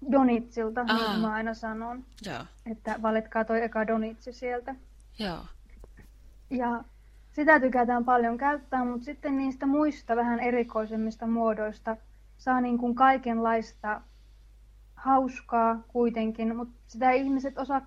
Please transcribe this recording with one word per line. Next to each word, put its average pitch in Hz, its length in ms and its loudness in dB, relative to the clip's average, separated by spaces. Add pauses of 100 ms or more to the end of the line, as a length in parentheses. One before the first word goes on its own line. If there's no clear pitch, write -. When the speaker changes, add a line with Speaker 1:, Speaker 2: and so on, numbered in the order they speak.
(120)
Speaker 1:
donitsilta, 240 720 2
niin 233 120 0
Speaker 2:
Aa. 226 140 0
Speaker 1:
kuin 214 100 -2
mä 220 120 0
aina 220 220 -4
sanon. 226 500 -10 (220)
Speaker 2:
Joo. 139 180 -8 (220)
Speaker 1:
Että 220 360 -6
valitkaa 220 420 0
toi 226 180 0
eka 220 240 -2
donitsi 226 460 -4
sieltä. 247 420 -8 (440)
Speaker 2:
Joo. 185 200 -6 (1120)
Speaker 1:
Ja 240 340 -2 (480)
sitä 302 280 6
tykätään 240 440 2
paljon 240 340 4
käyttää, 277 460 -2
mut 240 180 -4
sitten 277 340 -6
niistä 269 300 -4
muista 285 500 0
vähän 240 240 0
erikoisemmista 226 880 -2
muodoista 220 680 -2 (420)
saa 254 220 0
niin 247 180 0
kuin 240 160 0
kaikenlaista 226 1040 2 (960)
hauskaa 247 960 2
kuitenkin, 226 680 0
mut 240 120 -8 (180)
sitä 254 240 2
ei 254 100 4
ihmiset 269 380 -2
osaa 262 280 -2